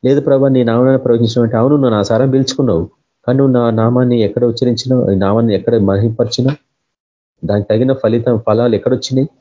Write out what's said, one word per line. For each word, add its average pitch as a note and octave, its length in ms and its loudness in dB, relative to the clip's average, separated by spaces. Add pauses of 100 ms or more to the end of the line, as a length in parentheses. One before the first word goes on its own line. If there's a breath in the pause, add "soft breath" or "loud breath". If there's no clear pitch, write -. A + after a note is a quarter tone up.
"లేదు C#3 140 4
ప్రభా, C#3 280 2
నీ B2+ 160 2
నామాన్ని B2 340 2
ప్రవచించడం" A#2 440 0
అంటే, A#2 140 0
"అవును, C3+ 200 2
నువ్వు C3+ 140 2
నా G#2+ 120 0
సారం A#2 280 0
పీల్చుకున్నావు, B2+ 580 -2 (380)
కానీ B2 120 0
నువ్వు C3+ 140 2
నా A#2+ 180 0
నామాన్ని A#2+ 500 0
ఎక్కడ G#2+ 240 -2
ఉచ్చరించినావు, A#2+ 680 -2
ఈ G2 40 2
నామాన్ని G#2 400 0
ఎక్కడ A#2 220 -2
మహిమపరిచినావు, A2+ 800 0 (880)
దానికి G2+ 220 -2
తగిన A#2 240 0
ఫలితం, A#2 540 -2
ఫలాలు A2+ 280 0
ఎక్కడొచ్చినాయి? B2+ 540 -2 (120)